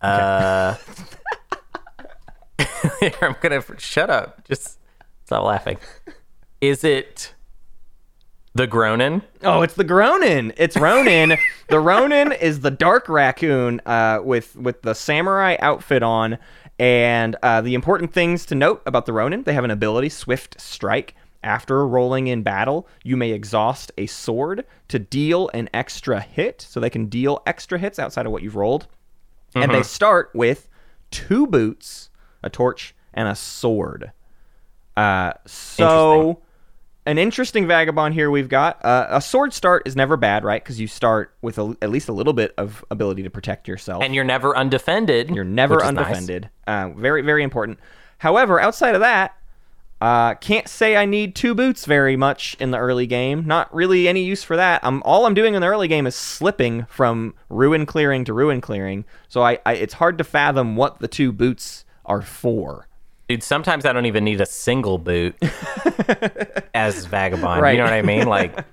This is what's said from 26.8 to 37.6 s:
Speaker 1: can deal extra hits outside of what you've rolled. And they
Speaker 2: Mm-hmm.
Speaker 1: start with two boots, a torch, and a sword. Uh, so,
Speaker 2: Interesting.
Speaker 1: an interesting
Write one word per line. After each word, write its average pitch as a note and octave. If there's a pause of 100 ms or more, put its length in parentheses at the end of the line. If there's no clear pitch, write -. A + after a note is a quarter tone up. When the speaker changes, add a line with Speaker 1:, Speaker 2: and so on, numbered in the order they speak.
Speaker 1:
can A2+
deal B2+
extra -
hits G3
outside B2
of A2
what F2+
you've G#2+
rolled. A#2+ (720)
And C3
they C3+
Speaker 2:
Mm-hmm. B2
Speaker 1:
start G3+
with A#2+ (440)
two C4
boots, - (340)
a -
torch, - (220)
and A2
a G2+
sword. - (840)
Uh, F#2+ (120)
so, D#3+ (100)
Speaker 2:
Interesting. E3+ (720)
Speaker 1:
an D3+
interesting G#3+